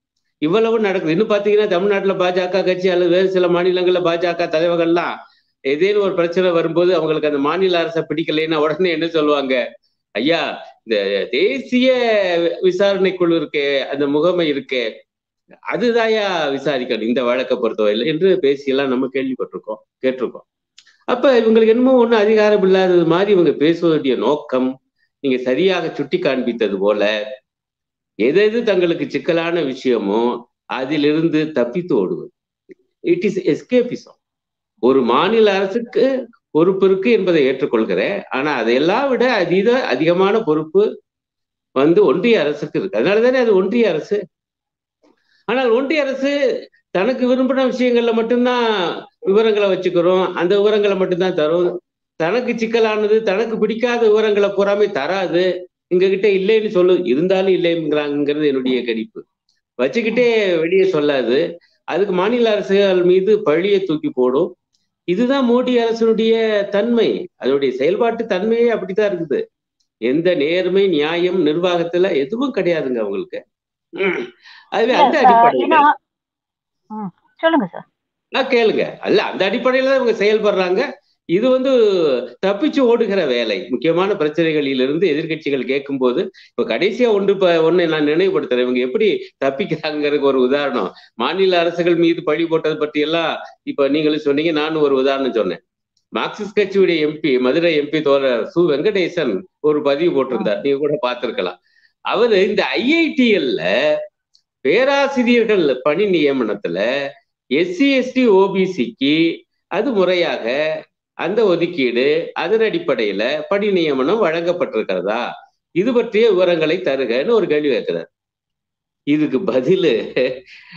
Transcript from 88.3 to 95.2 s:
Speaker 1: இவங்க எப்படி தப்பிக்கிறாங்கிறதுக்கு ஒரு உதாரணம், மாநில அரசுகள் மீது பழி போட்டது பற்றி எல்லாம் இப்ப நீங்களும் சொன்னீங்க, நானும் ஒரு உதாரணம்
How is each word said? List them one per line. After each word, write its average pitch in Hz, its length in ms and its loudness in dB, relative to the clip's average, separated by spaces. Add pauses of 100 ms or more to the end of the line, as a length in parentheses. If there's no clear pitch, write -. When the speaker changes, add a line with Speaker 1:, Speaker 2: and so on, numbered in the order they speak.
Speaker 1:
இவங்க 123 160 0
எப்படி 190 280 0 (300)
தப்பிக்கிறாங்கிறதுக்கு 147 920 -2
ஒரு 131 100 2
உதாரணம், 127 500 0 (240)
மாநில 175 460 0
அரசுகள் 170 360 0
மீது 165 260 2
பழி 160 240 -2
போட்டது 156 300 -2
பற்றி 151 240 -4
எல்லாம் 156 320 -2 (300)
இப்ப 139 260 -2
நீங்களும் 151 380 0
சொன்னீங்க, 151 260 0
நானும் 156 300 -2
ஒரு 139 120 2
உதாரணம் 131 440 0